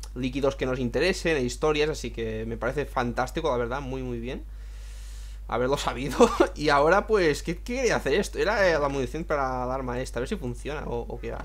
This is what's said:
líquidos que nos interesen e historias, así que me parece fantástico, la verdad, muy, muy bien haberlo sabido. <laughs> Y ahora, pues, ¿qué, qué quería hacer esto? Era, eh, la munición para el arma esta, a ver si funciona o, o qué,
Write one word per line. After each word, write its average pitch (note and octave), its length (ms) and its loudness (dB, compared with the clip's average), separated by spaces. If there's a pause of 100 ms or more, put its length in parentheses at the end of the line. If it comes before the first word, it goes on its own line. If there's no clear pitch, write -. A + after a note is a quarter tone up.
(160)
líquidos C3 400 0
que C#3 100 -4
nos B2+ 140 0
interesen D3+ 580 2
e B2+ 60 0
historias, D3+ 460 2
así D3 200 -4
que A2 360 -4
me A2+ 120 -4
parece C3 280 -2
fantástico, B2 680 0
la B2 60 2
verdad, A#2+ 220 -2
muy, C3 220 -6
muy B2 180 -4
bien B2+ 240 -8 (1040)
haberlo B2+ 300 2
sabido. - 400 -2 (260)
<laughs> - 120 0
Y D3 140 0
ahora, D#3+ 380 6
pues, F3 360 4
¿qué, E3 140 -4
qué - 180 -6
quería A#3 200 2
hacer C3+ 180 0
esto? - 240 0
Era, G3 300 4
eh, E3 100 4
la C#3+ 120 2
munición C#3 340 -2
para C3 400 0
el B2 80 -2
arma B2+ 280 -2
esta, B2 200 -4
a - 20 0
ver C3+ 80 -4
si A3 60 -4
funciona C#3 500 -6
o, A#2 220 -4
o A#2+ 120 -8
qué, A#2 260 -8